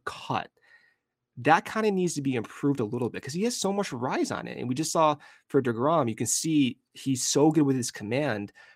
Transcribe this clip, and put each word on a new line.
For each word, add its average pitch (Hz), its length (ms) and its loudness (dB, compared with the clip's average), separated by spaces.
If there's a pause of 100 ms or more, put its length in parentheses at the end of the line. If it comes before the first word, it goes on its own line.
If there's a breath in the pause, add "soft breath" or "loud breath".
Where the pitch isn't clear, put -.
cut. - 440 -6 (880 soft breath)
That 147 280 4
kinda 214 260 0
needs 180 240 2
to 147 60 -6
be 135 140 0
improved 139 440 -2
a 113 60 0
little 120 240 -2
bit 95 120 -10
'cause 131 120 -10
he 180 100 -4
has 240 140 -2
so 196 160 -2
much 202 200 -4
rise 147 380 -2
on 110 160 -6
it. 123 100 -10
And 120 120 -6
we 127 60 -2
just 151 160 -2
saw 151 260 4 (300 loud breath)
for 139 140 2
DeGrom, 123 480 2
you 107 60 -2
can 120 120 -4
see 147 500 2 (160)
he's 131 320 -4
so 151 260 6
good 151 120 4
with 135 120 2
his 123 160 -4
command. 110 600 -4 (240 soft breath)